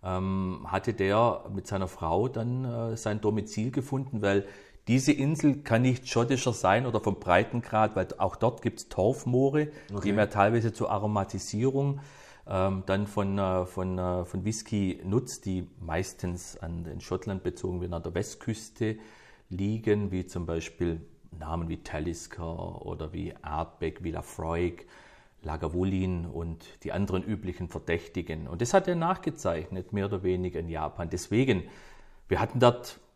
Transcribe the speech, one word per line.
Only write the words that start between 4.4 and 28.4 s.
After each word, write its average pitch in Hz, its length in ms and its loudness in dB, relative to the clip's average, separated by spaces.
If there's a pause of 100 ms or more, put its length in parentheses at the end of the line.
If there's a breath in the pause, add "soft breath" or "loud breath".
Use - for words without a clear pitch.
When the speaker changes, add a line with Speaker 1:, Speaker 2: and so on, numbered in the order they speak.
Speaker 1:
diese 131 260 6
Insel 143 500 4
kann 117 200 4
nicht 127 260 4
schottischer 123 460 2
sein 107 320 4
oder 107 140 2
vom 98 200 0
Breitengrad, 107 760 4
weil 95 120 0 (100)
auch 95 200 0
dort 123 260 2
gibt's - 260 -4
Torfmoore, 135 800 2 (240 loud breath)
Speaker 2:
Okay. 101 120 -4
Speaker 1:
die 101 100 4
man 104 160 4
teilweise 107 420 4
zur - 180 -2
Aromatisierung, 107 1080 0 (460 loud breath)
ähm, 95 400 0
dann 98 200 2
von, 98 320 0
äh, 92 280 2
von, 92 320 -2
äh, 90 260 0
von 95 220 -4
Whisky 104 580 -2
nutzt, 107 400 -2
die 92 240 -2 (100)
meistens 87 760 -4
an, 85 300 -8
in 82 160 -10
Schottland 92 400 -4
bezogen 90 400 -4
werden, 90 100 -4
an 82 100 -4
der 87 120 -6
Westküste 110 840 -4 (540 loud breath)
liegen, 104 600 0
wie 92 140 -2
zum 87 220 -6
Beispiel 82 560 -2 (360)
Namen 82 300 -4
wie 76 140 -6
Talisker 85 1040 -6
oder 85 260 -6
wie 87 300 -6
Ardbeg, 78 600 -4
wie 85 100 -4
Laphroaig, 85 760 -4 (560 loud breath)
Lagavulin 87 840 0
und 82 400 -6 (180)
die 80 100 -6
anderen 95 300 0
üblichen 92 460 -4
Verdächtigen. 82 800 -4